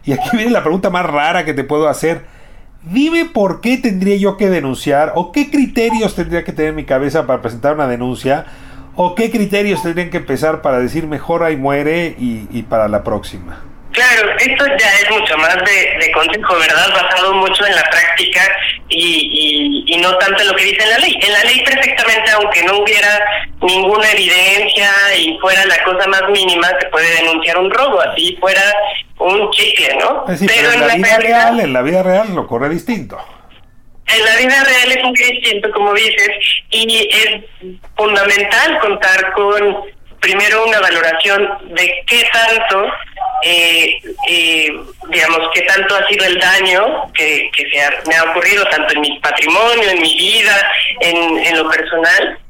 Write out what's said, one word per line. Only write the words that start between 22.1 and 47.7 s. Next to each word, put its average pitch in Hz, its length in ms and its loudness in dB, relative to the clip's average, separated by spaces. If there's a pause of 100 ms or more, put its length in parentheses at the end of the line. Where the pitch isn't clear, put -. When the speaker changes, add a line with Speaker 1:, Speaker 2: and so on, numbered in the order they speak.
Speaker 2:
aunque 208 320 2
no 196 160 0
hubiera 208 420 2 (400)
ninguna 185 520 2
evidencia 196 760 2 (300)
y 165 220 -2
fuera 190 260 4
la 180 160 2
cosa 185 240 0
más 190 240 2
mínima, 180 380 2 (120)
se - 60 -2
puede 160 300 2
denunciar 165 420 0
un 190 120 2
robo, 233 300 2
así 180 400 0
fuera 190 220 2 (560)
un 196 320 0
chicle, - 480 0
¿no? - 300 -2
Speaker 1:
Es 180 100 -4
decir, 202 160 2
Speaker 2:
Pero 226 160 2
Speaker 1:
pero - 20 2
en - 20 2
Speaker 2:
en 240 60 0
Speaker 1:
la 240 60 4
Speaker 2:
la 233 100 2
Speaker 1:
vida 220 220 4
Speaker 2:
realidad 233 240 4
Speaker 1:
real, 233 180 2
en 151 120 -2
la 127 100 2
vida 175 220 2
real 190 300 2
lo 143 80 -2
ocurre 127 260 -2
distinto. 170 500 -6 (880)
Speaker 2:
En 226 180 0
la 233 120 4
vida 262 280 2
real 254 340 2
es 254 60 -4
muy 247 100 -2
distinto, 220 580 0
como 208 220 0
dices, 208 360 2 (400)
y 220 420 0
es 208 680 -6 (160)
fundamental 208 840 2
contar 190 520 0
con, 202 460 2 (420)
primero, 208 460 2
una 220 140 2
valoración 180 680 0 (280)
de 180 180 0 (140)
qué 240 240 2
tanto, 226 540 0 (580)
eh, 170 560 2 (280)
eh, 160 440 0 (380)
digamos, 160 440 0
qué 175 80 0
tanto 196 320 2
ha 196 140 0
sido 196 160 0
el 180 160 0
daño 190 720 2
que, 156 420 0
que - 140 -2